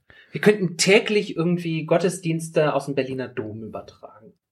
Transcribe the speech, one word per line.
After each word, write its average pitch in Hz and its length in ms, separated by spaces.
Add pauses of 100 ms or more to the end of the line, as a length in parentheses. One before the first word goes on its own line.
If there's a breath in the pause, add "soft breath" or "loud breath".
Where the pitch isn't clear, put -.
(320 soft breath)
Wir 156 80
könnten 202 360
täglich 208 600
irgendwie 165 480
Gottesdienste 165 880
aus 139 120
dem 143 80
Berliner 131 340
Dom 110 340
übertragen. - 680 (200)